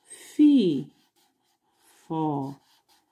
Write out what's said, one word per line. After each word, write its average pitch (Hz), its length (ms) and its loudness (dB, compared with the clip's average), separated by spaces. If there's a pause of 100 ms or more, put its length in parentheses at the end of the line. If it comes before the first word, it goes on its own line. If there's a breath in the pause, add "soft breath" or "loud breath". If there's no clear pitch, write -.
fi, 208 840 0 (1200)
fó, 147 480 -6 (580)